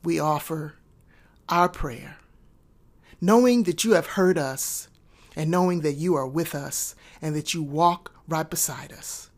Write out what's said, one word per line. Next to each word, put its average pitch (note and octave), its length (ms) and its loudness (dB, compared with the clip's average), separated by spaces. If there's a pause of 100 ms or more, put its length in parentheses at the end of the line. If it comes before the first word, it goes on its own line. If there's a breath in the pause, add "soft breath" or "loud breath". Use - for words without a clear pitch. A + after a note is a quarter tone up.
we E3+ 160 0
offer D3+ 580 -2 (720 soft breath)
our F3 180 4
prayer, - 480 -8 (1040 soft breath)
knowing A#3+ 440 6
that F3 200 -2
you A3+ 80 4
have G3 140 4
heard F#3 320 2
us - 500 -6 (480 soft breath)
and D#3 140 -2
knowing F3+ 320 2
that D3+ 100 0
you D#3+ 220 0
are C3+ 120 0
with D3+ 280 -4
us - 400 -8 (260 loud breath)
and D#3 160 -4
that D3+ 160 -4
you E3 100 -4
walk D#3+ 520 0 (120)
right D#3+ 220 -2
beside C#3 440 -6
us. - 460 -14